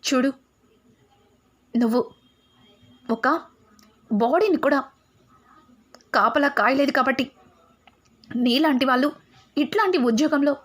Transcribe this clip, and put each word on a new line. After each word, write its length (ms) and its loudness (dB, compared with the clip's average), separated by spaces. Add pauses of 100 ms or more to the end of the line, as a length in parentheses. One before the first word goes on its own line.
చూడు, 240 0 (1400)
నువ్వు 340 0 (1000)
ఒక 300 -2 (720)
బాడీని 440 2
కూడా 280 0 (1300)
కాపలా 340 2
కాయలేదు 420 0
కాబట్టి 400 -2 (1040)
నీలాంటి 480 0
వాళ్ళు 280 0 (460)
ఇట్లాంటి 400 0
ఉద్యోగంలో 680 0